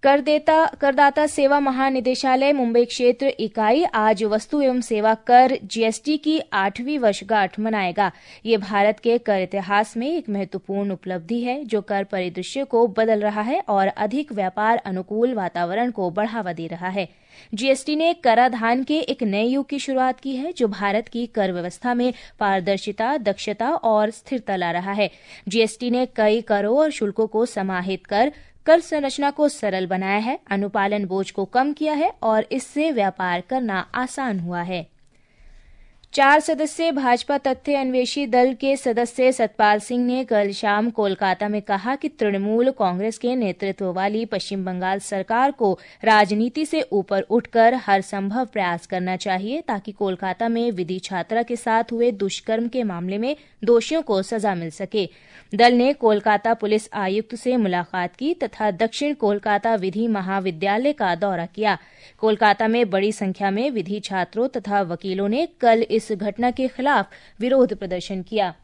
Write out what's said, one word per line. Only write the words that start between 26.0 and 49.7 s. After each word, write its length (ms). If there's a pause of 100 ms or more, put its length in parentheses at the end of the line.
कई 240
करों 380
और 120
शुल्कों 360
को 200
समाहित 600
कर 260 (340)
कर 140
संरचना 500
को 180
सरल 380
बनाया 320
है, 200 (120)
अनुपालन 540
बोझ 260
को 140
कम 280
किया 220
है 180 (100)
और 300
इससे 400
व्यापार 480
करना 380
आसान 640
हुआ 220
है। 260 (1200)
चार 280
सदस्यीय 520
भाजपा 460
तथ्य 360
अन्वेषी 520
दल 280
के 220
सदस्य 560
सतपाल 460
सिंह 280
ने 180
कल 280
शाम 380
कोलकाता 580
में 140
कहा 340
कि 120
तृणमूल 600
कांग्रेस 480
के 180
नेतृत्व 560
वाली 320
पश्चिम 400
बंगाल 340
सरकार 520
को 280 (260)
राजनीति 640
से 160
ऊपर 400
उठकर 520
हर 260
संभव 440
प्रयास 420
करना 300
चाहिए, 440
ताकि 320